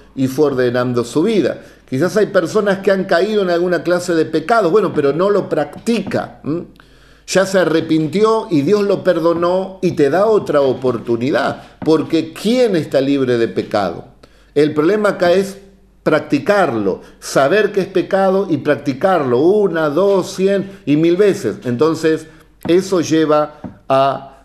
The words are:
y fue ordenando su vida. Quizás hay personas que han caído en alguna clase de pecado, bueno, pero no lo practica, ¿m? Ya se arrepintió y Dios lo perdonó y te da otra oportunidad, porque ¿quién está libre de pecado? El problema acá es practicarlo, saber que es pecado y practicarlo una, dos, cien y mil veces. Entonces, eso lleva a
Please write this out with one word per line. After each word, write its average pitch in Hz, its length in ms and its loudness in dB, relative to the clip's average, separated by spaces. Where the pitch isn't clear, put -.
y 131 140 -2
fue 147 180 2
ordenando 123 580 0
su 147 180 -2
vida. 185 380 0
Quizás 175 260 -2
hay 208 100 2
personas 196 520 0
que 196 140 0
han 190 120 0
caído 190 380 0
en 180 80 -2
alguna 170 320 0
clase 175 320 -2
de 160 100 2
pecado, 165 460 0
bueno, 180 240 0
pero 139 180 0
no 175 160 0
lo 196 200 0
practica, 170 960 -4
¿m? 160 200 -6
Ya 190 160 2
se 190 140 0
arrepintió 165 960 0
y 147 100 2
Dios 202 220 2
lo 190 180 0
perdonó 175 800 0
y 175 100 0
te 139 180 2
da 185 160 2
otra 170 340 2
oportunidad, 123 1000 -2
porque 156 520 0
¿quién 233 440 0
está 143 240 -2
libre 135 360 0
de 113 120 0
pecado? 95 580 -4
El 147 180 2
problema 196 380 2
acá 185 220 2
es 190 260 0
practicarlo, 147 960 0
saber 190 540 0
que 202 80 -2
es 180 80 -4
pecado 190 600 0
y 160 100 -2
practicarlo 135 840 0
una, 170 480 2
dos, 185 480 0
cien 196 340 0
y 143 100 2
mil 170 200 2
veces. 180 480 0
Entonces, 156 640 0
eso 185 320 2
lleva 151 600 0
a 135 560 0